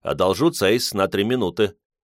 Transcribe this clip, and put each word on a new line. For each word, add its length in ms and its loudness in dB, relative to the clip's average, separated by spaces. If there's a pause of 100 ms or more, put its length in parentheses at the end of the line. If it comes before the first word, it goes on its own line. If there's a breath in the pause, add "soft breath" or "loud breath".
Одолжу 500 0
цейс 440 0
на 140 0
три 160 -2
минуты». 520 -2 (300)